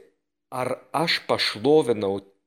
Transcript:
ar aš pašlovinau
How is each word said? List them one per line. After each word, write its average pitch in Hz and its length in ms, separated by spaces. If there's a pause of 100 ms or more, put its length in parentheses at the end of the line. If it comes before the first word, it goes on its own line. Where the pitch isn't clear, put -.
(520)
ar 127 200 (180)
aš 160 380
pašlovinau 107 960 (240)